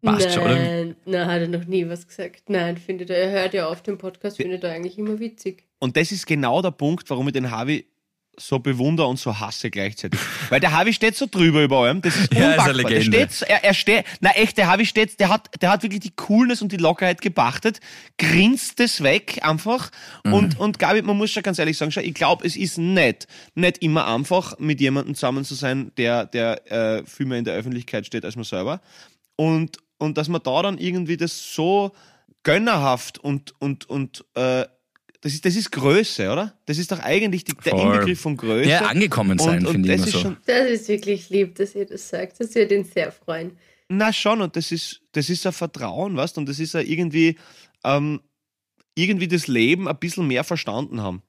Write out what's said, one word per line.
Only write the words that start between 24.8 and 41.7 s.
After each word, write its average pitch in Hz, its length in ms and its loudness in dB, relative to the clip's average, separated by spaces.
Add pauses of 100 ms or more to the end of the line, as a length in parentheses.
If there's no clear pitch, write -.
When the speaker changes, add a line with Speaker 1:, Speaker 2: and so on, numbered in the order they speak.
Speaker 3:
jemandem 139 360 0
zusammen 135 280 -2
zu 135 120 -10
sein, 131 420 -4
der, 120 280 0
der, 113 460 -4
äh, 110 340 -2
viel - 200 -8
mehr 127 140 -4
in 120 60 -4
der 95 100 -4
Öffentlichkeit 117 500 -8
steht 113 180 -8
als 107 140 -10
man 113 80 -10
selber. 117 340 -6 (560)
Und, 160 440 0 (180)
und 147 200 -4
dass 151 120 -4
man 170 120 -2
da 135 200 0
dann 190 160 -2
irgendwie 175 400 -4
das - 360 -6
so 196 380 0 (520)
gönnerhaft 151 760 0
und, 143 420 -6
und, 139 300 -6
und, 135 340 -8 (120)
äh, 127 280 0 (580)
das 143 120 -4
ist, 156 100 -10
das 180 140 2
ist 220 160 -4
Größe, 139 580 2
oder? 190 220 -4 (120)
Das 151 120 -4
ist 175 160 -4
doch 170 60 -6
eigentlich 185 440 0
die, - 100 -8
der - 200 -2
Speaker 1:
Voll. 98 200 4
Speaker 3:
Inbegriff - 280 0
von 147 160 -4
Größe. 117 320 0
Speaker 1:
Ja, 165 160 4
angekommen 120 520 2
sein, 165 220 4
Speaker 3:
Und, - 80 2
und 160 60 0
Speaker 1:
finde 92 200 2
ich 92 60 2
Speaker 3:
das - 0 -
Speaker 1:
immer 92 80 2
Speaker 3:
ist - 60 -2
Speaker 1:
so. - 80 0
Speaker 3:
schon - 240 -4
Speaker 2:
Das 247 240 2
ist 220 180 -4
wirklich 208 420 -4
lieb, 185 260 0
dass 202 200 -4